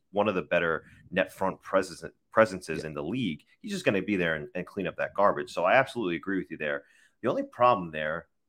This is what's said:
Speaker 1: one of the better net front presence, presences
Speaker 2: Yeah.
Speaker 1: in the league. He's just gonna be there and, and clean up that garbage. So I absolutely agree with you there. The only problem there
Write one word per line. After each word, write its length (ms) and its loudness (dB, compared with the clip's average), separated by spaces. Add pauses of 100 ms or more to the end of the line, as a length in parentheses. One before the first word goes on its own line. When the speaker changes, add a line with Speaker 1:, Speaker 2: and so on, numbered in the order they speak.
(120)
Speaker 1:
one 180 2
of 60 0
the 80 -2
better 420 0 (260)
net 220 0
front 280 -4
presence, 440 -2 (260)
presences 520 2
Speaker 2:
Yeah. 40 -6
Speaker 1:
in 60 -10
the 100 -8
league. 400 -4 (160)
He's 140 -8
just 100 -6
gonna 180 2
be 140 0
there 200 2
and, 200 -8
and 100 -6
clean 220 -6
up 80 -8
that 180 -4
garbage. 380 2
So 140 0
I 80 6
absolutely 420 2
agree 220 -4
with 140 -6
you 60 -12
there. 260 -4 (380)
The 60 -2
only 160 0
problem 480 2
there 360 -6 (220)